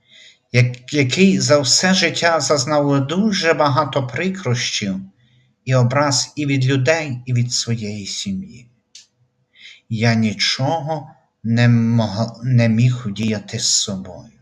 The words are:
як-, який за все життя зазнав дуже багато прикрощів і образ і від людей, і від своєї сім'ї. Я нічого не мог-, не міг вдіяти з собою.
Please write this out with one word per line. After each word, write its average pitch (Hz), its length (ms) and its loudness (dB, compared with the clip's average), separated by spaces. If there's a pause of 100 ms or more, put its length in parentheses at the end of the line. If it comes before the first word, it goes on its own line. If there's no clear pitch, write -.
(520)
як-, 123 400 0
який 147 480 2
за 135 180 4
все 185 360 2
життя 165 460 2
зазнав 143 680 0
дуже 180 480 0
багато 143 520 0
прикрощів 120 920 -4 (680)
і 131 80 0
образ 139 640 0
і 147 100 -4
від 135 200 0
людей, 139 600 0
і 131 60 -4
від 120 200 0
своєї 107 540 -6
сім'ї. 98 640 -10 (1200)
Я 113 260 2
нічого 143 960 -2 (320)
не 117 260 4
мог-, 113 720 2
не 123 260 4
міг 120 380 2
вдіяти 104 520 -4
з - 80 -4
собою. 92 760 -6